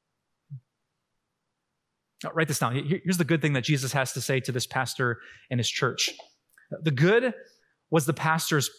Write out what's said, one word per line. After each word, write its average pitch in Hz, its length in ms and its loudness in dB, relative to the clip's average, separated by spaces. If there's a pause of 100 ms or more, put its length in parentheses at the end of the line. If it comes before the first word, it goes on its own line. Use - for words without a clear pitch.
(2250)
Now, - 120 -8
write 160 140 2
this 143 100 -2
down. 120 160 0
Here, 143 280 -2
here's 180 140 0
the 170 80 2
good 156 160 2
thing 147 140 2
that 127 100 0
Jesus 135 300 0
has 131 180 0
to 131 80 -6
say 131 200 0
to 123 120 -4
this 120 140 -4
pastor 123 520 -2 (320)
and 123 80 0
his 113 120 0
church. - 400 0 (720)
The 160 80 0
good 208 420 4 (560)
was 156 160 4
the 156 80 2
pastor's 156 560 0 (100)